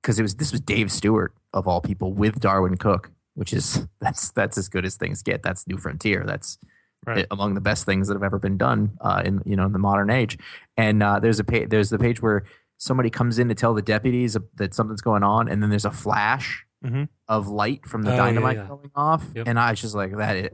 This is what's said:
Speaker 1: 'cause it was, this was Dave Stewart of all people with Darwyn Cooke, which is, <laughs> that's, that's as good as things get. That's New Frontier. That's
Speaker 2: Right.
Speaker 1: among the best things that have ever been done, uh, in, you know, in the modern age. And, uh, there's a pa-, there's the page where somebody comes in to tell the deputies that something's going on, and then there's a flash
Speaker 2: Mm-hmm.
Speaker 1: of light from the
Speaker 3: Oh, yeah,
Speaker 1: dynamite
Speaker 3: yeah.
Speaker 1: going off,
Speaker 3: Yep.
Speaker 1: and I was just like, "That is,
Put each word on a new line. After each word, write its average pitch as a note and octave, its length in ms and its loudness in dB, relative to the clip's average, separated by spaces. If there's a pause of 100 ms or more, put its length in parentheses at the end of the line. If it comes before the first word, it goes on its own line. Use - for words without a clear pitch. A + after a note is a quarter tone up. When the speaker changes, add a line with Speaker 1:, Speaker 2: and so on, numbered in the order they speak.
Speaker 1:
'cause A2 160 2
it - 20 4
was, G2 140 -2
this - 160 -2
was D#3+ 80 -2
Dave G#2 320 0
Stewart G2+ 420 2 (180)
of F#2+ 140 -2
all F2 140 2
people F#2+ 320 -4
with G#2 260 2
Darwyn F#2+ 380 2
Cooke, F#2 340 0 (240)
which - 180 -6
is, - 400 -2
<laughs> - 80 -20
that's, - 300 -2
that's - 260 -2
as F#2+ 120 -4
good F#2 160 -2
as F#2 120 -4
things - 260 -6
get. F#2+ 200 -2
That's - 240 -4
New F#2+ 100 -6
Frontier. F#2 480 -2
That's - 340 -6 (460)
Speaker 2:
Right. G#2 280 -2
Speaker 1:
among G2 220 -2
the G2 60 -2
best G#2 260 0
things G2 200 2
that G2+ 80 0
have G2 80 -2
ever G2 160 0
been G2 180 0
done, G#2 440 2
uh, F#2+ 240 0
in, F#2+ 200 0
you G2 120 -2
know, F#2+ 100 2
in G2 60 0
the F#2+ 80 0
modern G2+ 300 2
age. A#2+ 280 0 (380)
And, G#2+ 260 4
uh, G2+ 160 4
there's G#2+ 220 2
a G2+ 40 0
pa-, G#2+ 240 0
there's G#2+ 220 2
the A2 80 0
page A#2 240 0
where G#2 220 2 (340)
somebody B2+ 320 0
comes A#2+ 300 0
in B2 80 4
to A2 80 0
tell A#2 180 2
the G#2+ 80 0
deputies A2+ 540 0 (180)
that F#2+ 200 -4
something's G#2+ 280 -2
going G#2 220 2
on, A2 240 4
and G2+ 120 0
then G#2 100 2
there's G#2 140 0
a G2+ 60 0
flash G#2+ 760 -2 (200)
Speaker 2:
Mm-hmm. C3 200 -2 (240)
Speaker 1:
of G#2+ 180 0
light G#2 400 -2
from A2 160 -4
the G#2 80 0
Speaker 3:
Oh, - 40 2
yeah, B2 100 2
Speaker 1:
dynamite A2+ 320 2
Speaker 3:
yeah. G2 100 -10
Speaker 1:
going C#3+ 300 -16
off, D#3 280 0 (120)
Speaker 3:
Yep. A#2 100 -6
Speaker 1:
and A#2 100 0
I A#2+ 140 4
was G#2+ 100 -2
just G#2+ 140 -6
like, G2 220 -2
"That G#2+ 200 0
is, F#2+ 180 -4